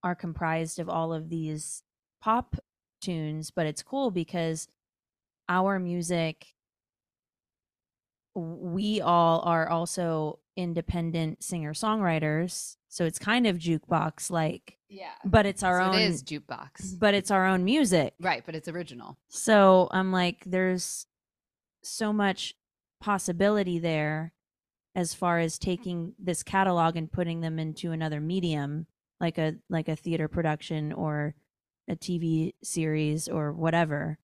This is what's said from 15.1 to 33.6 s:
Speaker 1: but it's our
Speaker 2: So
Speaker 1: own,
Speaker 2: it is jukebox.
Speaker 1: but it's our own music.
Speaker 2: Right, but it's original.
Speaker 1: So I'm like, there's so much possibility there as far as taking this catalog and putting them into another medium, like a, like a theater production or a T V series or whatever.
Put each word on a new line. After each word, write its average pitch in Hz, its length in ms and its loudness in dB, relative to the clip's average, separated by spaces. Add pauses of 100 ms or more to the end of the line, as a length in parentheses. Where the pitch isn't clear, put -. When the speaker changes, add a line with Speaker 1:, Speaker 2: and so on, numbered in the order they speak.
Speaker 1:
but 202 220 6
it's 196 180 -4
our 180 180 4
Speaker 2:
So 185 60 4
Speaker 1:
own, 190 80 4
Speaker 2:
it 185 60 4
is 165 220 0
jukebox. 156 760 -10
Speaker 1:
but 202 140 6
it's 202 180 0
our 185 140 6
own 185 180 4
music. 190 560 4
Speaker 2:
Right, 165 260 -2
but 160 100 -12
it's 156 120 -10
original. 156 500 -12 (120)
Speaker 1:
So 190 600 8
I'm 190 200 2
like, 180 340 0
there's 185 640 -2 (760)
so - 280 -2
much 202 440 0 (440)
possibility 190 800 2
there 156 540 -2 (600)
as 175 180 -2
far 175 260 2
as 165 200 0
taking 180 580 -4
this 180 240 -4
catalog 175 540 2
and 160 160 -6
putting 170 300 -2
them 160 180 -4
into 160 320 -6
another 156 300 -4
medium, 160 680 -2 (320)
like 170 180 -2
a, 160 200 -2 (120)
like 160 200 -2
a 156 60 0
theater 165 340 -2
production 156 640 -2
or 151 420 -4 (520)
a - 80 -4
T 175 220 -4
V 160 460 0
series 156 640 -2
or 151 240 -2
whatever. 160 720 0